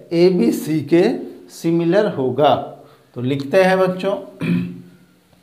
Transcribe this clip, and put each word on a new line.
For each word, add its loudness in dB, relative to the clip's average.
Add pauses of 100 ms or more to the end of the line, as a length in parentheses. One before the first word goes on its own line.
(160)
एबीसी 2
के 4 (480)
similar 0
होगा। 2 (600)
तो -10
लिखते 0
हैं 2
बच्चों, -2 (280)
<clears throat> -4 (960)